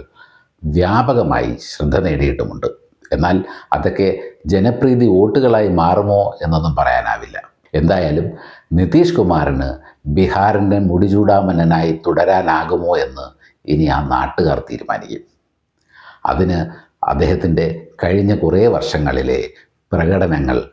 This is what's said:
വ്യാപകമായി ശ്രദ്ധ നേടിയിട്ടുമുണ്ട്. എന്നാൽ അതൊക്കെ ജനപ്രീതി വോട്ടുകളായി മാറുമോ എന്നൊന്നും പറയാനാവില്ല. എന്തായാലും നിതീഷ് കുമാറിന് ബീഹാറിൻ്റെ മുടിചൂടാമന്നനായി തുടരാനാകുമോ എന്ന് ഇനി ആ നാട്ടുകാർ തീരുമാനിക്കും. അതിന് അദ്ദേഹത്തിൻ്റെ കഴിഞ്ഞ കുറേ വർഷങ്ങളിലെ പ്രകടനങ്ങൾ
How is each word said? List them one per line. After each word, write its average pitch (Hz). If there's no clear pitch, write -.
വ്യാപകമായി 85
ശ്രദ്ധ -
നേടിയിട്ടുമുണ്ട്. 71
എന്നാൽ 90
അതൊക്കെ 95
ജനപ്രീതി 120
വോട്ടുകളായി 107
മാറുമോ 101
എന്നൊന്നും 80
പറയാനാവില്ല. -
എന്തായാലും 85
നിതീഷ് 311
കുമാറിന് 71
ബീഹാറിൻ്റെ 98
മുടിചൂടാമന്നനായി 90
തുടരാനാകുമോ 87
എന്ന് 67
ഇനി 78
ആ 69
നാട്ടുകാർ 67
തീരുമാനിക്കും. -
അതിന് 87
അദ്ദേഹത്തിൻ്റെ 80
കഴിഞ്ഞ 98
കുറേ 87
വർഷങ്ങളിലെ 65
പ്രകടനങ്ങൾ 82